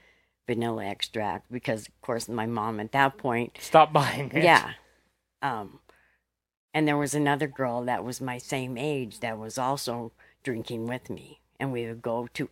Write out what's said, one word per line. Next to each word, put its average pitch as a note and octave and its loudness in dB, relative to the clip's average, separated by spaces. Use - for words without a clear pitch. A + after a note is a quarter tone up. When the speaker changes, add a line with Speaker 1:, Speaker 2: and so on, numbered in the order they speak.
Speaker 1:
vanilla A2+ -2
extract G2+ -6
because, A#2 -4
of - -20
course, A#2 -4
my A2+ -2
mom A2+ -2
at A2 -8
that C#3 4
point A#2+ -2
Speaker 2:
Stopped D#3 8
buying C3+ 2
it. C#3+ 2
Speaker 1:
Yeah. D#3+ 8
Um, A2 -6
and D#3 2
there D3 4
was C#3+ 0
another D3 2
girl B2 -2
that A#2+ -2
was B2 -8
my B2+ -6
same B2+ -6
age C3 -4
that A2+ -4
was A2 -10
also B2 -2
drinking A2+ -6
with B2 -8
me. - -14
And C3+ -4
we A#2+ -4
would A#2 -10
go A#2+ -2
to - -6